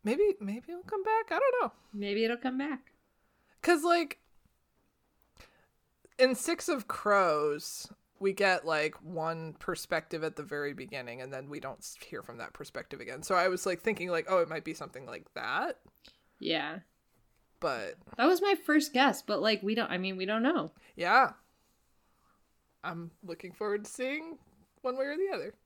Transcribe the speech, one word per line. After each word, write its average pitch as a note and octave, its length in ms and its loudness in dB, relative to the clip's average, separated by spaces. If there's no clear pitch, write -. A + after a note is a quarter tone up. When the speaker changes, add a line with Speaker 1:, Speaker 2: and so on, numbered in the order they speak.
Speaker 1:
Maybe, F#4 360 4
maybe G#3 300 -4
it'll F4 140 -10
come G4 200 -4
back. A4 280 2
I E4+ 80 0
don't B4 220 4
know. A#3+ 100 0
Speaker 2:
Maybe G3+ 320 0
it'll A#3+ 120 0
come B3+ 200 -2
back. C#4 360 -4
Speaker 1:
'Cause, D#4+ 220 4
like, E4+ 360 2
in B3+ 180 6
Six E4+ 340 -2
of C4+ 180 -2
Crows, D3+ 1040 2
we G3 140 2
get, F#3 320 2
like, D#3 380 0
one D#3+ 500 -6
perspective D#3+ 680 -4
at D#3 120 -4
the D3+ 80 -8
very C#3+ 300 -4
beginning, B2+ 480 -10
and C3+ 120 -10
then C3+ 160 -10
we D3 100 -8
don't C3+ 200 -10
s-, - 160 -14
hear - 160 -10
from A#2 160 -16
that - 160 -12
perspective - 480 -12
again. B2+ 220 -10
So F#3+ 120 0
I F3 120 6
was, F#3 180 0
like, F3+ 160 -2
thinking, G3+ 280 -2
like, E3 200 0
"Oh, F#3 100 6
it E3 100 2
might D#3+ 140 -6
be D#3+ 100 -6
something C#3+ 320 -12
like - 280 -14
that." F3 460 -2
Speaker 2:
Yeah. D#3 400 -2
Speaker 1:
But A#2+ 360 -2
Speaker 2:
That A#3+ 100 4
was F4+ 140 6
my G4 140 4
first D4+ 380 2
guess, B3 280 4
but, G3+ 200 -2
like, G#3+ 220 2
we G#3+ 120 2
don't, A#3+ 140 0
I F3+ 80 -2
mean, F#3+ 200 -2
we F#3 80 -2
don't A3 180 0
know. C4 280 0
Speaker 1:
Yeah. G#3+ 380 6
I'm E3+ 280 -8
looking F3 300 -12
forward G#3 320 -2
to - 60 -14
seeing D4+ 460 -6
one B3+ 160 -2
way C4+ 80 0
or C#4+ 100 -4
the F#4+ 180 0
other. G3 200 -6